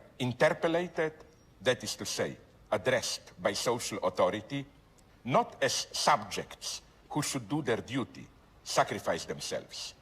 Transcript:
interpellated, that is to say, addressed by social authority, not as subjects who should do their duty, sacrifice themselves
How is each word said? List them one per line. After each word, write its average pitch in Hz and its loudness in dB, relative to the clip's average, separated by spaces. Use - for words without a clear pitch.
interpellated, 165 2
that - 2
is - -6
to 107 -8
say, 80 -4
addressed - 0
by 104 2
social 120 -2
authority, 104 0
not 196 4
as - 2
subjects - 0
who 147 0
should 120 -4
do 151 0
their 113 2
duty, - -4
sacrifice - 0
themselves - -8